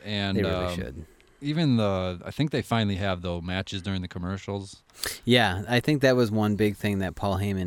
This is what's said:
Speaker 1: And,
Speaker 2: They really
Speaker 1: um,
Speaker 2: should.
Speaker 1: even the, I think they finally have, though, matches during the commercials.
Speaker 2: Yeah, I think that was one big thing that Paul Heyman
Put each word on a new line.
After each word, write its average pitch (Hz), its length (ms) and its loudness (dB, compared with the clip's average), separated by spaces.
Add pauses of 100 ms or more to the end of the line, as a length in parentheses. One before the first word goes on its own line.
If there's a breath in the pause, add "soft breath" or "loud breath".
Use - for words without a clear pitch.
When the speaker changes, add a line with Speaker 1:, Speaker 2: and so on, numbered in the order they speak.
Speaker 1:
And, 101 340 0
Speaker 2:
They 101 60 2
really 95 100 0 (120)
Speaker 1:
um, 87 100 -4
Speaker 2:
should. 80 280 -8 (360)
Speaker 1:
even 147 380 2
the, 92 460 0
I - 60 -8
think 151 220 -2
they 127 100 0
finally 107 340 0
have, 92 260 0
though, 87 180 -2
matches 92 420 -4
during 95 200 -2
the 90 60 -8
commercials. 98 760 -8 (400 loud breath)
Speaker 2:
Yeah, 104 440 4
I 123 120 4
think 151 220 2
that 131 120 6
was 120 160 4
one 107 240 2
big 104 220 2
thing 101 240 0
that 90 160 -4
Paul 98 220 0
Heyman 98 280 0